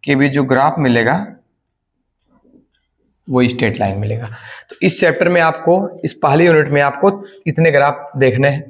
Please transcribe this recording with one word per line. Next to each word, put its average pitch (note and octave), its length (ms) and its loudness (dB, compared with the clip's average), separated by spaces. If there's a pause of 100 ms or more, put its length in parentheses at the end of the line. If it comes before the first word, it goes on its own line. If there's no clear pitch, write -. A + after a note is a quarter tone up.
के C#3+ 120 0
बीच C#3 160 0
जो C#3 120 0
ग्राफ C3 340 0
मिलेगा B2 380 0 (2000)
वो B2+ 200 0
स्ट्रेट A#2 300 -4
लाइन G2 200 -4
मिलेगा। A2 280 -6 (440)
तो - 120 -20
इस F3 180 0
चैप्टर F3 280 0
में F3+ 120 2
आपको, E3 600 0
इस - 140 -6
पहली D#3 320 2
यूनिट D#3 220 4
में C#3+ 140 0
आपको C#3+ 280 0 (360)
इतने D#3+ 260 2
ग्राफ C#3+ 460 0
देखने C3 300 2
हैं। C#3+ 220 -4